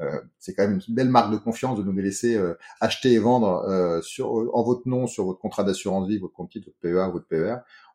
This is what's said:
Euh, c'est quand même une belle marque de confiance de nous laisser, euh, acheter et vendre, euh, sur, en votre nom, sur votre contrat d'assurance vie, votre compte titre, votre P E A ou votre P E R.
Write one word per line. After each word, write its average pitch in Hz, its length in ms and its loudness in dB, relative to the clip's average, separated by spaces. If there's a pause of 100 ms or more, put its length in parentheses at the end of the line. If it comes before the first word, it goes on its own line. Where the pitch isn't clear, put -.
Euh, 73 200 -4 (180)
c'est - 160 -12
quand 98 120 2
même 98 200 0
une 113 80 -6
belle 127 140 2
marque 113 240 4
de 107 60 0
confiance 117 400 -2
de 104 40 -2
nous 98 100 -2
laisser, 98 440 0
euh, 87 180 0 (260)
acheter 120 320 2
et 113 60 8
vendre, 107 500 4
euh, 87 340 2
sur, 123 280 -6 (240)
en 117 80 2
votre 123 240 0
nom, 127 200 0
sur 107 180 -4
votre 92 140 -4
contrat 104 260 -4
d'assurance 95 440 -2
vie, 104 100 0
votre 90 160 -10
compte 87 160 -12
titre, 107 160 -14
votre - 140 -20
P 85 120 -2
E 92 80 2
A 95 80 0
ou 90 40 -4
votre 85 140 -8
P 82 100 -4
E 92 180 0
R. 123 60 -8 (340)